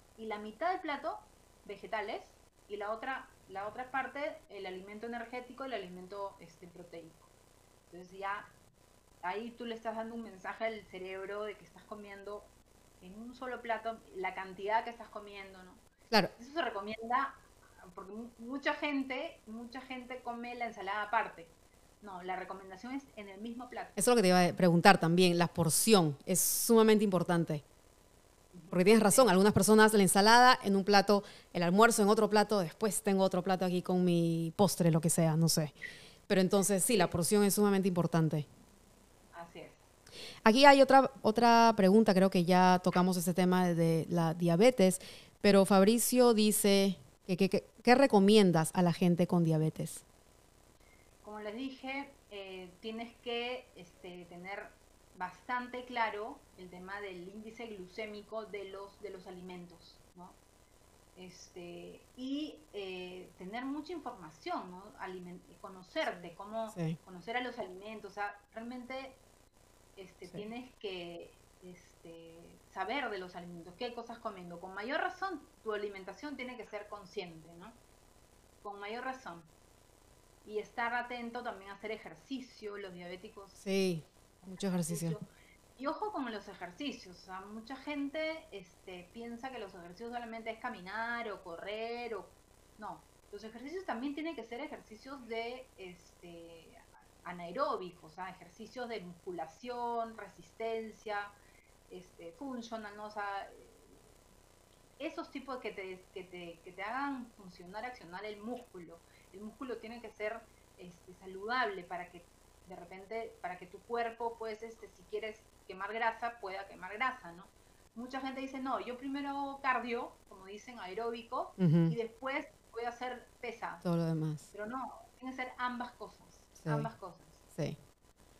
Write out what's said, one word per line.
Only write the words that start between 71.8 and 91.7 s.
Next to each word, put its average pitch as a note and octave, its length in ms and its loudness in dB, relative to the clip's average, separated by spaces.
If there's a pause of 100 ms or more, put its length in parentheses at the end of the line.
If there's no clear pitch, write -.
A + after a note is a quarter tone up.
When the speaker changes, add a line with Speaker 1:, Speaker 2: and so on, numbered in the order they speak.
Speaker 1:
saber A#3 380 -4
de G3+ 80 -6
los F3+ 180 -10
alimentos, F3 440 -14
qué A#3+ 160 -6
cosas A3+ 240 -12
comiendo. F3+ 400 -12
Con F#3 160 -14
mayor B3+ 260 -4
razón, F4+ 400 -6 (220)
tu A3 100 -6
alimentación G3+ 640 -10
tiene B3+ 180 -12
que G#3+ 120 -14
ser G3+ 200 -12
consciente, F3 720 -14
¿no? G#3 120 -20 (880)
Con G3+ 180 -14
mayor G#3+ 240 -10
razón. G#3 380 -10 (1040)
Y G#3 140 -6
estar A#3 340 -4
atento A#3+ 500 -8
también G3+ 280 -10
a - 20 -14
hacer G#3+ 180 -10
ejercicio, G#3+ 840 -12
los G3 160 -12
diabéticos F#3 600 -16
Speaker 2:
Sí, F#3+ 500 0 (340)
Speaker 1:
hacen F#3 140 -18
Speaker 2:
mucho F#3 160 -6
ejercicio. E3 520 -2 (600)
Speaker 1:
Y C4 80 -8
ojo G#4+ 240 -6
con C4+ 200 -6
los G#3 160 -10
ejercicios, F#3+ 680 -12
o - 80 -20
sea, F#3+ 160 -14
mucha A3 340 -14
gente, D4 760 -8
este, F3+ 640 -16
piensa A#3 380 -12
que B3 80 -12
los F#3+ 160 -14
ejercicios F3+ 360 -14
solamente A3+ 380 -10
es A3 100 -8
caminar A3+ 720 -8
o F#3 120 -12
correr A3 720 -8